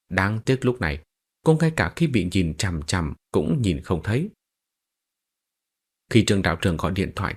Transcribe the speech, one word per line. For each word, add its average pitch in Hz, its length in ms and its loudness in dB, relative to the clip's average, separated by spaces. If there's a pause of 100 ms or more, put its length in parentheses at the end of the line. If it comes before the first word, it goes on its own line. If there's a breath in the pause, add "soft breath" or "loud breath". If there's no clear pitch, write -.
Đáng 101 360 0
tiếc 131 200 0
lúc 123 160 0
này, 76 220 -4 (400)
cô 160 180 4
ngay 160 140 4
cả 87 200 0
khi 165 120 2
bị 98 240 0
nhìn 85 260 0
chằm 87 260 -2
chằm 82 300 -2 (180)
cũng 110 300 0
nhìn 87 220 0
không 85 200 -4
thấy. 135 260 -2 (1800)
Khi 104 160 4
Trương 98 160 2
đạo 82 200 0
trưởng 85 160 2
gọi - 140 -2
điện 92 240 -2
thoại - 220 -4